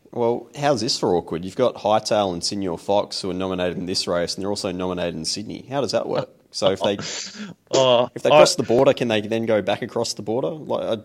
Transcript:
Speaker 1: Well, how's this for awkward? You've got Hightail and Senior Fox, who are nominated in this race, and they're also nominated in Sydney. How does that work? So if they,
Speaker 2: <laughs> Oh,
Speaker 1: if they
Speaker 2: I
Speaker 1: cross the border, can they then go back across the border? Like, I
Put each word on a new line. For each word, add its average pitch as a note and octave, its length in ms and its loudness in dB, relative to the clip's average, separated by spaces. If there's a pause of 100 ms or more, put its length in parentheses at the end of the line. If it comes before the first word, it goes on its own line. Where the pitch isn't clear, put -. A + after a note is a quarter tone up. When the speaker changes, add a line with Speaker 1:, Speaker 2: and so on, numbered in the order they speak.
(100)
Speaker 1:
Well, A#2+ 380 -2 (100)
how's C#3+ 220 2
this A2+ 180 -2
for G#2+ 160 2
awkward? E2+ 300 -2
You've F#2 120 -12
got B2 200 2
Hightail G#2 560 2
and F2 100 -6
Senior F#2+ 360 -4
Fox, G2+ 420 -2
who F#2+ 100 -6
are F2+ 40 -4
nominated F2+ 420 -2
in F#2+ 80 -6
this F2 220 -4
race, F2 280 -2
and F#2+ 80 -10
they're G2 80 -4
also G2+ 220 -4
nominated F2+ 420 -4
in D#2+ 120 -8
Sydney. - 420 -8
How C3+ 140 -2
does G2+ 100 -4
that - 160 -2
work? - 220 -4 (200)
So G2 200 0
if G2 100 0
they, G#2 180 0 (640)
Speaker 2:
<laughs> - 140 -20
Oh, B2 400 4
Speaker 1:
if - 80 -12
they - 80 2
Speaker 2:
I - 20 4
Speaker 1:
cross D3 240 8
the C3+ 60 0
border, C3 300 6
can C3 160 -2
they A2 120 2
then A2+ 260 -2
go G#2+ 160 4
back G2+ 200 -2
across A#2 320 -4
the - 80 -12
border? A#2 260 -2
Like, A#2 500 -4
I A2 60 -16